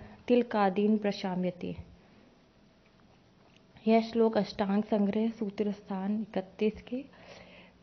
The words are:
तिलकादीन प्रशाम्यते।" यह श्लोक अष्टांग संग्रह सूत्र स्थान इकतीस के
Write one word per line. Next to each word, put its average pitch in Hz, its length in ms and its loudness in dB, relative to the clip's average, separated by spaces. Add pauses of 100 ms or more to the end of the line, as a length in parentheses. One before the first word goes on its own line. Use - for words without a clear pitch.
(280)
तिलकादीन 214 720 4
प्रशाम्यते।" 180 800 -4 (2000)
यह 226 140 6
श्लोक 226 360 2
अष्टांग 202 460 0
संग्रह 214 460 0
सूत्र 208 420 -4
स्थान 202 500 -4
इकतीस 208 600 -4
के 262 220 -8 (800)